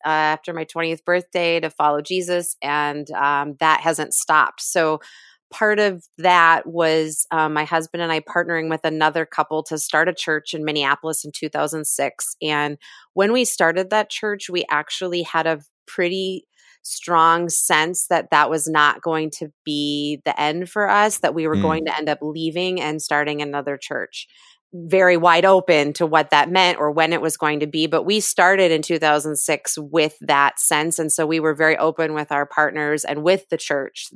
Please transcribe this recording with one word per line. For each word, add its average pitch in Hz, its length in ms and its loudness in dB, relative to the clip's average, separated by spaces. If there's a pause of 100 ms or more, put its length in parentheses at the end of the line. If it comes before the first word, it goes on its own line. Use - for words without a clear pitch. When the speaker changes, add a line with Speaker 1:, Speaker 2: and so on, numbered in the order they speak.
Speaker 1:
uh, 151 60 -2
after 156 420 0
my 165 120 -8
twentieth 165 420 -4
birthday 175 540 0
to 160 100 -4
follow 147 320 0
Jesus, 180 580 -4
and, 147 520 -2
um, 143 460 -2
that 156 220 4
hasn't 156 320 -2
stopped. - 480 2
So 156 400 0 (500)
part 208 280 0
of 196 260 0 (140)
that 165 480 6
was, 160 640 0
uh, 160 180 0
my 151 160 -2
husband 165 380 -2
and 165 100 -2
I 156 80 -2
partnering 165 480 -2
with 160 160 -4
another 156 400 0
couple 156 380 -4
to 156 160 -6
start 160 320 0
a - 20 -2
church 156 400 -4
in 156 100 -6
Minneapolis 151 640 -2
in 151 80 -16
two - 160 -8
thousand 151 380 -4
six. - 560 -4
And 147 340 -2 (380)
when 202 180 2
we 247 140 2
started 180 420 0
that 214 220 0
church, 208 400 -6
we 175 200 -4
actually 175 520 -4
had 160 240 -2
a 156 140 -2 (260)
pretty 185 600 -4 (360)
strong 165 680 2
sense 165 600 0
that 165 220 0
that 147 200 4
was 156 180 -2
not 151 320 2
going 156 380 -4
to 151 120 -12 (140)
be 147 600 -4
the - 120 -4
end 160 300 -2
for 208 220 -2
us, 208 280 2
that 151 160 0
we 160 120 -2
were 156 100 0
Speaker 2:
Mm. 196 60 0
Speaker 1:
going 160 240 0
to - 100 -4
end 151 140 -4
up 147 100 -2
leaving 160 580 -4
and 151 220 -4
starting 147 400 -2
another 143 380 -6
church. - 500 -10 (440)
Very 180 440 4
wide 170 280 6
open 180 500 4
to 170 120 -2
what 156 240 2
that 147 200 4
meant 180 280 2
or 151 120 0
when 160 220 2
it 160 100 -2
was 156 140 -2
going 151 240 -2
to 151 60 -2
be. 156 200 -2
But 156 160 0
we 208 180 0
started 190 520 4
in 156 100 0
two 170 160 -2
thousand 151 380 0
six - 420 -2
with 151 420 0
that 139 380 2
sense. 156 400 0
And 156 120 -2
so 165 140 0
we 160 160 0
were 156 140 0
very 156 240 2
open 156 360 -2
with 151 180 -6
our 143 120 0
partners 151 600 -2
and 147 180 -6
with 185 260 2
the 165 80 -4
church - 600 -6